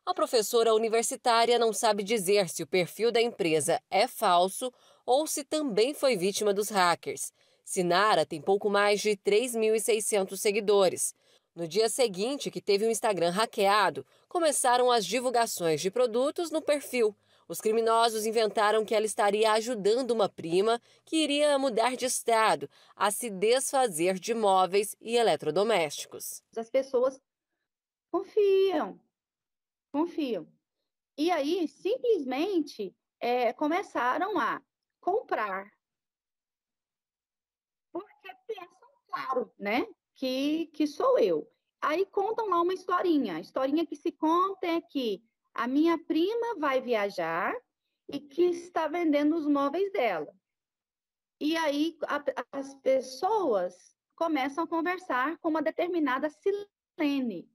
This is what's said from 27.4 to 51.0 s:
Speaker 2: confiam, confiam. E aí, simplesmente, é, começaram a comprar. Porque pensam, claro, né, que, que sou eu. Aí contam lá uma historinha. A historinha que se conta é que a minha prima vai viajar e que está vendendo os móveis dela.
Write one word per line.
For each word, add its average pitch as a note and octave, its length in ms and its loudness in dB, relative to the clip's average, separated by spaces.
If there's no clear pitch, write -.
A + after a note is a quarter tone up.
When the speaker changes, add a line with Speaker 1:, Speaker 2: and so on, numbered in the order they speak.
Speaker 2:
confiam, F#4+ 880 2
confiam. C#4 560 -4
E D#4+ 140 0
aí, E4 360 -2
simplesmente, E4+ 1300 -4
é, B3 340 0
começaram E4 840 -2
a G3+ 240 -2
comprar. G#3+ 720 -4
Porque F#4 420 -14
pensam, G4+ 440 -16
claro, B3+ 500 -4
né, A3 300 -2
que, C#4+ 580 -2
que D4+ 120 0
sou A#4+ 320 2
eu. F3 320 0
Aí D#4+ 260 0
contam A4 420 -4
lá F4 120 2
uma F4 120 0
historinha. E4+ 640 -2
A D#3 40 -6
historinha C#4 460 -2
que D#4+ 100 -10
se E4+ 160 -6
conta F#4 540 0
é E4 160 -2
que A#3 420 -6
a A#3 140 -6
minha D#4 300 2
prima G4+ 600 -2
vai C4+ 240 0
viajar G3+ 720 -2
e C#4+ 100 -8
que - 240 -2
está E4+ 460 -2
vendendo D4+ 480 2
os D4 100 -4
móveis D4 460 0
dela. G3+ 340 -2